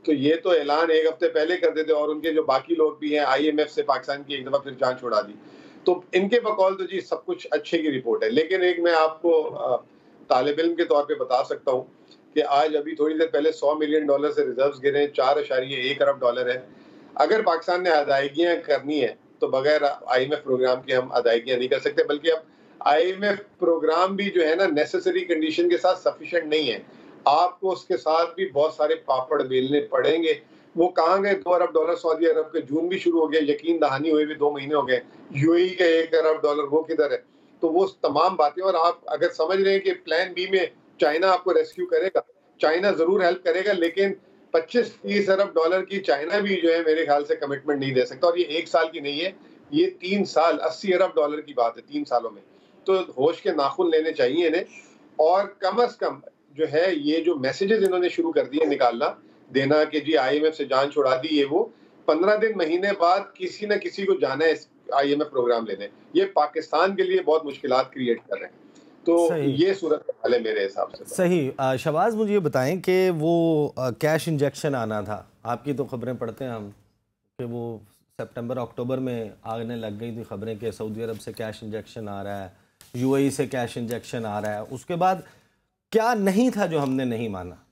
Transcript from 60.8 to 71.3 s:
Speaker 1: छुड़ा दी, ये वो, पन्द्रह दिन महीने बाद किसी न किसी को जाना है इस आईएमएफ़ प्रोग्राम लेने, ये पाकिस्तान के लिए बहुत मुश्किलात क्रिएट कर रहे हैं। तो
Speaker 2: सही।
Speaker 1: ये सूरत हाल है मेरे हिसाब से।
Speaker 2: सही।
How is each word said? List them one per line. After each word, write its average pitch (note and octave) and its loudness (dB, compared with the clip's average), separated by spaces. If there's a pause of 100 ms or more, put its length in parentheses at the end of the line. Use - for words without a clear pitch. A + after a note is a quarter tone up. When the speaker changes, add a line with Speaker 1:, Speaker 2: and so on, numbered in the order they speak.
Speaker 1:
छुड़ा D3 2
दी, D#3 -6
ये C#3+ 2
वो, F3 -2 (360)
पन्द्रह F#3 4
दिन A3 0
महीने F3+ 0
बाद F#3+ 2
किसी F#3 -8
न G#3 0
किसी F3+ -6
को F#3+ 0
जाना C#3 0
है D#3+ 4
इस - -6 (260)
आईएमएफ़ C#3+ 0
प्रोग्राम A#2+ 0
लेने, G2+ -8 (280)
ये F#3+ 4
पाकिस्तान D#3+ 0
के F#3+ -2
लिए F#3 2
बहुत D3+ 2
मुश्किलात C3 -2
क्रिएट A#2+ -2
कर - -10
रहे - -12
हैं। - -18 (520)
तो E3+ 4
Speaker 2:
सही। C#3+ 0
Speaker 1:
ये F3+ 2
सूरत D3+ -2
हाल A#2+ 0
है A2+ 0
मेरे G#2+ -2
हिसाब G2 -4
से। - -16
Speaker 2:
सही। F3 0